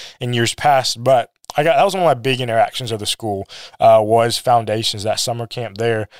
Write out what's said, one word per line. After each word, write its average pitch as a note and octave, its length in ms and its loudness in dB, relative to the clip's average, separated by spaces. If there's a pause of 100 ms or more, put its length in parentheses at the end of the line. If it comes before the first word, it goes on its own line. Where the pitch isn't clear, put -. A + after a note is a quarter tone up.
(220)
in B2 120 -4
years A#2 200 0
past, C3 500 0
but B2+ 280 2 (240)
I D3+ 80 0
got, D#3+ 120 2
that D3 80 4
was G3 100 0
one F#3+ 80 -4
of E3+ 60 2
my D3 80 4
big B2+ 260 -2
interactions A2+ 500 0
of A2 80 -6
the G#2 60 -8
school, G2+ 420 -6 (320)
uh, A2+ 220 6
was A2+ 360 2
foundations, A2 640 -2
that G#2+ 160 -2
summer A#2 260 -6
camp G#2+ 320 -12
there. A2 300 -2 (120)